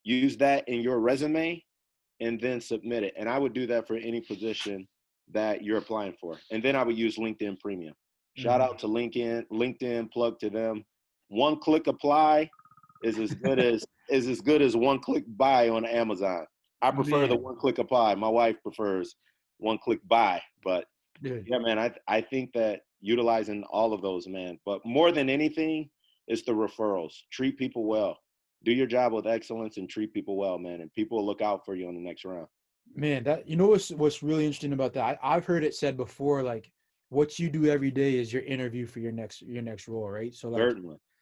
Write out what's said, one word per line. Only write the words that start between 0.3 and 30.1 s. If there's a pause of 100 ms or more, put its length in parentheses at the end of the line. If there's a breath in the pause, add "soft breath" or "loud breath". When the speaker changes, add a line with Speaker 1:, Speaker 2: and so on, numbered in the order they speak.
Speaker 1:
that
in
your
resume (560)
and
then
submit
it.
And
I
would
do
that
for
any
position (440)
that
you're
applying
for. (140)
And
then
I
would
use
LinkedIn
Premium. (400)
Shout
Speaker 2:
Mm-hmm.
Speaker 1:
out
to
LinkedIn,
LinkedIn,
plug
to
them. (460)
One
click
apply (500)
is
as
good
Speaker 2:
<laughs>
Speaker 1:
as, (260)
is
as
good
as
one
click
buy
on
Amazon. (360)
I
prefer
the
Speaker 2:
Man.
Speaker 1:
one
click
apply.
My
wife
prefers (420)
one
click
buy, (220)
but (380)
Speaker 2:
Dude.
Speaker 1:
yeah,
man,
I, (160)
I
think
that (200)
utilizing
all
of
those,
man,
but
more
than
anything, (380)
it's
the
referrals. (180)
Treat
people
well. (460)
Do
your
job
with
excellence
and
treat